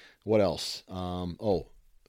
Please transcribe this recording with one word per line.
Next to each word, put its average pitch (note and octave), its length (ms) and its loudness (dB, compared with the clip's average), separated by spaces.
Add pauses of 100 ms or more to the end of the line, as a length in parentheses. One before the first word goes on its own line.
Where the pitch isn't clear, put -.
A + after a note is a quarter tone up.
(240)
What G#2+ 180 4
else? E2 460 -2
Um, F2+ 520 -6
oh, G2 280 0 (400)